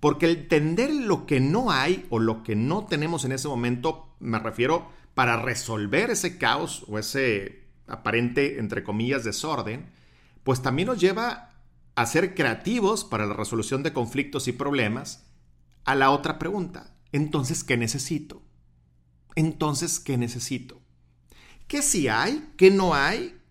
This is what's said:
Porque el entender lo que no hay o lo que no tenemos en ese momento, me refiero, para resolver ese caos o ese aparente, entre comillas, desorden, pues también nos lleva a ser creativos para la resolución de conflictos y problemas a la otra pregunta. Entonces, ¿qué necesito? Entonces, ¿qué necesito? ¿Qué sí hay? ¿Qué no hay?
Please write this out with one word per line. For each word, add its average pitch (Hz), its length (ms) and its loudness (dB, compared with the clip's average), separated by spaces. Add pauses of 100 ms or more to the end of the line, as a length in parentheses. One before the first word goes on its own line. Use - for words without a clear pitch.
Porque - 260 2
el 165 100 4
entender 160 540 2
lo 240 360 0
que 135 140 2
no 160 300 2
hay 156 400 0
o 117 80 0
lo 110 240 0
que 110 140 -4
no 156 300 0
tenemos 156 380 -2
en 131 80 -2
ese 131 160 -6
momento, 123 720 -2
me 113 180 -4
refiero, 123 520 0 (240)
para 123 220 2
resolver 113 760 -2
ese 180 280 -4
caos 135 500 -2
o 104 100 -6
ese 107 720 -2 (180)
aparente, 120 720 0
entre 107 260 -4
comillas, 117 400 -2
desorden, 120 680 -6 (540)
pues 127 180 2
también 135 260 0
nos 240 120 -2
lleva 196 500 0 (440)
a 117 120 0
ser 180 280 0
creativos 202 680 0
para 107 220 -2
la 98 80 -2
resolución 113 480 -2
de 170 100 -2
conflictos 135 560 -4
y 123 40 -2
problemas 131 760 -2 (580)
a 135 100 2
la 135 160 6
otra 147 280 0
pregunta. - 560 -6 (160)
Entonces, 147 540 0
¿qué 127 120 0
necesito? 123 680 -4 (920)
Entonces, 156 640 0
¿qué 135 200 -2
necesito? 120 640 -6 (840)
¿Qué 294 160 -2
sí 156 260 2
hay? 175 480 0
¿Qué 190 140 12
no 190 240 4
hay? 185 460 0 (100)